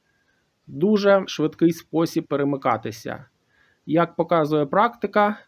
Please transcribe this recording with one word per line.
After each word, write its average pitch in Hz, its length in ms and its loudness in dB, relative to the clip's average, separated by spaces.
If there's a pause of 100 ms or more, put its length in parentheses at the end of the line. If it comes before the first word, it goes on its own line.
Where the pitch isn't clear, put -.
(680)
Дуже 196 600 2
швидкий 156 460 0
спосіб 160 540 -4
перемикатися. 135 960 -4 (600)
Як 165 300 0
показує 156 500 0
практика, 208 680 0 (120)